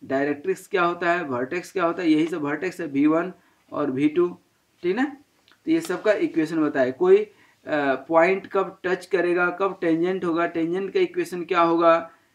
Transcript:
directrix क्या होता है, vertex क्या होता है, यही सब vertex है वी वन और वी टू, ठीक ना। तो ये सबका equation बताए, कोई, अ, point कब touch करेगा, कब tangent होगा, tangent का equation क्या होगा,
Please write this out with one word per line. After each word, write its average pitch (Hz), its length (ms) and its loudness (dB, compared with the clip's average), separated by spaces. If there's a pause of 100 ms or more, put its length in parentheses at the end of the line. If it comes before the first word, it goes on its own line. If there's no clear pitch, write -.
directrix 143 600 -4
क्या 180 160 0
होता 175 280 0
है, 175 140 0
vertex 131 460 -6
क्या 180 140 -2
होता 170 160 -2
है, 170 80 0
यही 156 180 4
सब 165 140 -6
vertex 151 400 -6
है 160 60 -6
वी 139 200 2
वन 170 260 2 (380)
और 143 200 -4
वी 143 180 0
टू, 175 180 2 (560)
ठीक 185 120 0
ना। 254 80 0 (640)
तो 160 60 0
ये 165 100 2
सबका 180 320 0
equation 160 480 -2
बताए, 135 320 0
कोई, 185 240 6
अ, 147 760 -4 (100)
point 175 420 2
कब 190 360 -4
touch 185 220 -4
करेगा, 175 460 0
कब 185 300 -4
tangent 180 440 0
होगा, 170 220 0
tangent 170 460 -4
का 202 80 2
equation 180 440 -4
क्या 175 160 0
होगा, 165 500 4 (240)